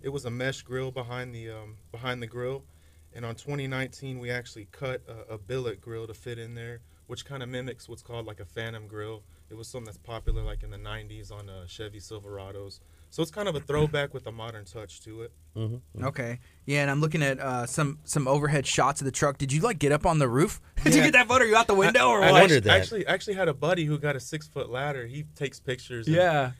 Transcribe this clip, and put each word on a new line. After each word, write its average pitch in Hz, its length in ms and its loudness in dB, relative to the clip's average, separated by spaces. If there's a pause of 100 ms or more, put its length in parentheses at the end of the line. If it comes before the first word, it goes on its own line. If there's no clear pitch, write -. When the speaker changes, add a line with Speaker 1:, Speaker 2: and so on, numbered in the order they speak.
Speaker 1:
it 135 80 -10
was 139 160 -8
a 120 60 -6
mesh 127 320 -6
grill 127 280 -8
behind 123 440 -10
the, 113 160 -12
um, 110 260 -16 (140)
behind 123 320 -6
the 113 40 -8
grill, 123 380 -8 (480)
and 117 140 -12
on 117 80 -8
twenty 139 320 -6
nineteen, 131 520 -6
we 123 120 -8
actually 120 420 -8
cut 127 340 -8
a, 113 280 -14
a 110 40 -12
billet 113 440 -6
grill 113 240 -12
to 110 80 -14
fit 117 240 -12
in 117 160 -14
there, 117 260 -14 (260)
which 123 200 -12
kinda 135 200 -10
mimics 127 420 -10
what's 117 140 -16
called, 117 220 -10
like, 104 160 -14
a 98 60 -14
phantom 113 400 -10
grill. 107 360 -12 (280)
It 110 40 -16
was 113 140 -16
something 123 160 -12
that's 104 140 -18
popular, 110 440 -4
like, 107 200 -6
in 107 80 -10
the 101 80 -14
nineties 107 520 -12
on, 101 200 -14
uh, 92 160 -14
Chevy 104 320 -14
Silverados. 98 800 -14 (300)
So - 100 -8
it's 160 100 -2
kind 208 160 -6
of 175 80 -2
a 139 60 -4
throwback 147 540 0
with 123 120 -10
a 110 60 -10
modern 113 320 -12
touch 107 380 -16
to 110 180 -16
it. 117 120 -14 (220)
Speaker 2:
Mm-hmm. 110 520 -6
Speaker 3:
Okay. 123 340 -6 (240)
Yeah, 143 160 0
and 143 100 2
I'm 143 120 2
looking 160 200 0
at, 135 160 0
uh, 127 280 -4
some, 143 380 -2
some 143 220 -2
overhead 143 400 2
shots 143 360 2
of - 20 -6
the 131 60 0
truck. 143 260 0
Did 135 160 -2
you, 156 80 2
like, 214 180 0
get 139 140 4
up 151 140 2
on 165 120 4
the 139 100 4
roof? 139 340 2 (140)
<laughs> - 80 -2
Did 311 100 8
you 294 60 8
Speaker 1:
Yeah. - 80 6
Speaker 3:
get - 40 4
that 247 160 8
photo? 247 160 6
Are - 40 2
you 214 60 6
out 226 120 8
the 208 80 4
window 190 340 6
or 214 140 6
Speaker 1:
I, 165 80 8
Speaker 3:
what? - 80 12
Speaker 1:
I - 20 12
Speaker 2:
wondered 175 180 10
Speaker 1:
actu-, 104 120 2
Speaker 2:
that. 190 100 8
Speaker 1:
actually, 208 260 -4
actually 190 280 -2
had 185 140 0
a 147 60 0
buddy 165 300 0
who 151 140 0
got 143 180 -2
a 127 40 -6
six-foot 151 500 -10
ladder. 131 360 -6
He 143 180 -10 (100)
takes 139 260 -6
pictures. 123 460 -6
And, 156 100 4
Speaker 3:
Yeah. 151 440 4